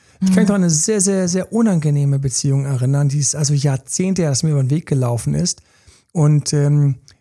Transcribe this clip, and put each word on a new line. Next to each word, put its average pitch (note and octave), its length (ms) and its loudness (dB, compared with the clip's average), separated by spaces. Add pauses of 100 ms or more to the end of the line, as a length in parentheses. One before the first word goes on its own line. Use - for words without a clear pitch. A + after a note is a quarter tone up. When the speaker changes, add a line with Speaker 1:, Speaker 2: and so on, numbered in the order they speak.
(200)
Speaker 1:
Ich F#3+ 80 2
kann F#3 80 4
mich F#3 80 4
Speaker 2:
Mhm. F#3 60 4
Speaker 1:
noch G3+ 40 2
an F#3+ 80 2
eine E3+ 80 2
sehr, F#3+ 300 0
sehr, F#3+ 260 0
sehr F3+ 260 -4
unangenehme D3 680 0
Beziehung C#3 440 -2
erinnern, C#3 440 0
die C#3+ 100 -2
ist C#3 160 -2
also D3 200 -2
Jahrzehnte E3+ 680 -2
her, D3+ 80 0
dass C3 140 -2
mir D#3+ 60 0
über C#3 120 2
den B2+ 80 -2
Weg D#3 160 -2
gelaufen B2+ 480 -2
ist. E3+ 280 -4 (500)
Und, D3 400 2
ähm, C#3+ 440 2 (240)